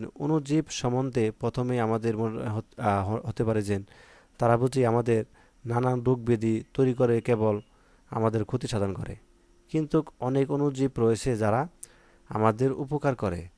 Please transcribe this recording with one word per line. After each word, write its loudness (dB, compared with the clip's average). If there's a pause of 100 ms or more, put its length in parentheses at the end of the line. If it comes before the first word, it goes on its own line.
(140)
অণুজীব 0
সম্বন্ধে -2
প্রথমে -2
আমাদের 0
মনে -4
হত-, -8
আহ, 2
হ-, -4
হতে -2
পারে 0
যে -2 (600)
তারা 4
বুঝি 2
আমাদের 2 (420)
নানান 0
রোগ 2
ব্যাধি 0 (100)
তৈরি 2
করে, 2
কেবল 2 (500)
আমাদের 0
ক্ষতি -6
সাধন -2
করে। -8 (520)
কিন্তু 0 (180)
অনেক 0
অণুজীব 0
রয়েছে 2
যারা 0 (600)
আমাদের 2
উপকার -2
করে, -4